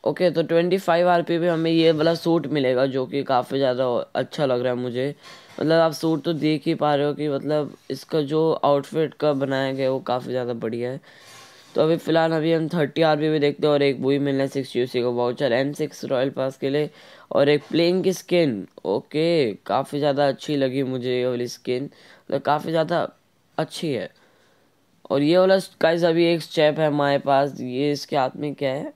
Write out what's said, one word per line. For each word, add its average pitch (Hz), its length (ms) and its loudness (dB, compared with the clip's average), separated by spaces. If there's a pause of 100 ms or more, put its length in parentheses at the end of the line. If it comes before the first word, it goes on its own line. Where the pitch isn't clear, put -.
ओके, 175 260 2
तो 160 120 0
ट्वेंटी 170 340 2
फ़ाइव 175 320 2
आरपी 170 300 2
पे 170 80 0
हमें 165 240 0
ये 165 200 4
वाला 160 220 2
सूट 165 340 0
मिलेगा, 131 380 2
जो 131 200 -2
कि 139 180 -4
काफ़ी 127 340 -2
ज़्यादा 127 480 0 (100)
अच्छा 135 300 -2
लग 123 160 0
रहा 123 120 0
है 120 60 -4
मुझे। 127 360 -4 (440)
मतलब 160 160 2
आप 165 160 4
सूट 160 320 -2
तो 170 100 -2
देख 151 320 -2
ही 165 100 0
पा 147 200 0
रहे 143 100 0
हो 147 80 -2
कि 151 160 -4
मतलब 143 480 -4 (120)
इसका 143 320 -4
जो 156 300 0
आउटफिट 143 600 0
का 151 200 0
बनाया 135 400 -2
गया 135 120 -2
है, 131 60 0
वो 131 80 -2
काफ़ी 123 300 -4
ज़्यादा 123 240 -4
बढ़िया 117 380 -6
है। 143 100 -10 (760)
तो - 60 2
अभी 160 160 4
फ़िलहाल 160 340 2
अभी 160 220 0
हम 160 140 0
थर्टी 151 340 0
आरपी 156 280 2
पे 156 100 2
देखते 147 280 0
हैं, 147 60 4
और 143 80 4
एक 139 180 2
वही 139 200 2
मिलना 135 240 0
है 139 40 -2
सिक्स 135 280 -6
यूसी 123 260 0
का 120 60 0
वाउचर 120 440 -2
एम 135 220 0
सिक्स 143 320 -8
रॉयल 135 240 0
पास 131 280 -6
के 139 120 -4
लिए, 147 200 -2 (420)
और 139 180 4
एक 147 220 2
प्लेइंग 175 320 2
की 185 100 0
स्किन। 151 540 0 (180)
ओके, 143 680 0
काफ़ी 135 460 -4
ज़्यादा 143 280 2
अच्छी 143 280 -4
लगी 135 280 0
मुझे 127 340 -4
ये 123 100 0
वाली 123 200 -4
स्किन, - 360 -6
मतलब - 580 -8
काफ़ी 147 300 -2
ज़्यादा 160 380 0 (480)
अच्छी 160 360 -4
है। 101 180 -6 (1000)
और 139 120 2
ये 160 160 4
वाला 190 200 6
गाइस 170 460 0
अभी 170 220 4
एक 170 160 2
स्टेप 151 380 0
है 156 80 2
हमारे 143 300 2
पास, 139 420 0
ये 127 320 -2
इसके 147 260 -4
हाथ 131 180 0
में 147 200 -6
क्या 135 160 -2
है? 233 240 -8